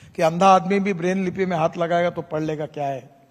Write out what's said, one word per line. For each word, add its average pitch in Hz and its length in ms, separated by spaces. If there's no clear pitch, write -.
कि 175 60
अंधा 175 260
आदमी 190 320
भी 202 120
ब्रेन 185 320
लिपि 185 220
में 180 100
हाथ 165 220
लगाएगा 175 320
तो 170 120
पढ़ 156 200
लेगा 156 240
क्या 143 200
है, 135 240